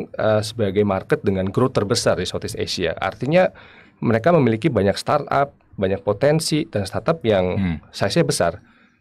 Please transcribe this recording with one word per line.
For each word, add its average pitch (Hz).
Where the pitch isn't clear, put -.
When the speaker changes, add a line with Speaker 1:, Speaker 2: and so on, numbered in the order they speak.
Speaker 1:
eh, 110
sebagai 104
market 101
dengan 95
growth 117
terbesar 113
di 95
Southeast -
Asia. 87
Artinya 135
mereka 113
memiliki 120
banyak 110
startup, 139
banyak 95
potensi 151
dan 104
startup 160
yang 101
Speaker 2:
Hmm. 92
Speaker 1:
size-nya 107
besar. 90